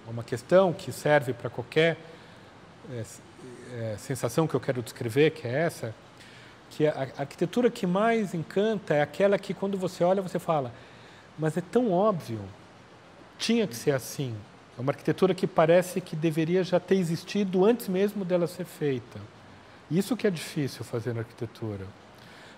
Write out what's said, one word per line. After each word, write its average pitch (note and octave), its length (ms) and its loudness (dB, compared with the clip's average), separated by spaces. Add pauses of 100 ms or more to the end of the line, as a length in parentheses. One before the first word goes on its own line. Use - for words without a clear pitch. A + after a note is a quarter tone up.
a - 40 -14
uma A#2 120 -6
questão F3 480 4
que - 200 -8
serve B2 420 2
para B2 160 -8
qualquer, D#3 480 0 (960)
é, A#2+ 120 -8 (680)
é, A2+ 240 -6
sensação C#3 500 0
que - 60 -2
eu C3+ 60 2
quero B2+ 240 -2
descrever, C3 480 4
que - 160 -10
é A#2 40 -4
essa, C#3 440 -2 (760)
que - 160 0
a, D3+ 60 4 (260)
a - 40 -6
arquitetura A3 500 0
que G3 160 -4
mais G#3 480 2
encanta G3 580 0
é D3 80 6
aquela G3 380 2
que G3 140 -6
quando G3 260 -4
você F3+ 240 -2
olha, F#3+ 180 4
você F#3 160 -6
fala, C#3+ 340 0 (680)
"Mas D#3 180 0
é F3+ 40 0
tão A#3 300 0
óbvio, E3+ 480 0 (960)
tinha A3+ 280 2
que - 100 -8
ser - 160 0
assim." C3 440 -4 (420)
É A#2+ 40 -8
uma C3+ 100 0
arquitetura F3+ 420 2
que F3+ 140 0
parece F3 520 4
que - 160 -10
deveria E3 480 2
já F3+ 160 2
ter - 160 2
existido F#3 680 2
antes A#3 220 2
mesmo G3+ 360 0
dela F3 240 2
ser E3+ 180 -8
feita. C3 540 -4 (720)
Isso F#3+ 260 0
que G#3 100 -6
é G#3+ 40 4
difícil D3 560 -4
fazer A#2+ 280 -6
na A2+ 60 -4
arquitetura. A2 680 -8 (720)